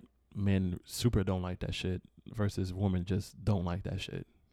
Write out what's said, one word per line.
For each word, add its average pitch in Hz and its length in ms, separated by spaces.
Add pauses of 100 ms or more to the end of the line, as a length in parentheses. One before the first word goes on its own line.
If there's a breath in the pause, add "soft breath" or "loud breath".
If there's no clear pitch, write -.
(340)
men 95 500
super 110 400
don't 92 180
like 90 180
that - 140
shit 92 260 (320)
versus 95 400
women 92 320
just - 400
don't 98 200
like 87 200
that 92 160
shit. 92 260 (260)